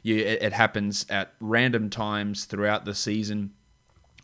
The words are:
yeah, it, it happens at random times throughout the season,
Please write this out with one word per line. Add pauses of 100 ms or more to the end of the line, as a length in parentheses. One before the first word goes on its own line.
yeah,
it,
it
happens
at
random
times
throughout
the
season, (720)